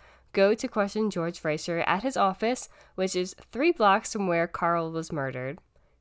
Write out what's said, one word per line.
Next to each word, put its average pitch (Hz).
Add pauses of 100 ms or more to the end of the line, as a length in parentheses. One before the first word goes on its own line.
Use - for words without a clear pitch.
(340)
go 196
to 247
question 214
George 175
Reicher 165
at 190
his 262
office, 202 (260)
which 190
is 180 (160)
three 302
blocks 214
from 202
where 170
Carl 170
was 160
murdered. 135 (420)